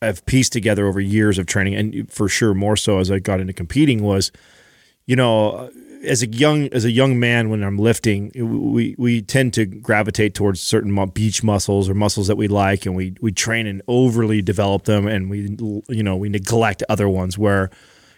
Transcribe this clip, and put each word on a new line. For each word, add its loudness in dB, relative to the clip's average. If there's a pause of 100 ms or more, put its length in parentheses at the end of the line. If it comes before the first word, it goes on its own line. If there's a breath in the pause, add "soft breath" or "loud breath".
I've -4
pieced 2
together 2
over 0
years 2
of -2
training, 0
and -6
for -2
sure 0
more 0
so 0
as 0
I 0
got -2
into -6
competing, 0
was, 0 (720 soft breath)
you 0
know, 0 (340)
as 0
a -2
young, 2
as 0
a 2
young 4
man 2
when -2
I'm -2
lifting, 0 (400)
we, 0
we 2
tend 0
to 0
gravitate 0
towards -2
certain 0
mu-, 0
beach -2
muscles 2
or -2
muscles 0
that 0
we 0
like, 0
and -4
we, -6
we 0
train -4
and -8
overly 2
develop 0
them, 2
and -2
we, -6 (340)
you -2
know, 0
we -4
neglect 0
other 2
ones -2
where, 2 (480 soft breath)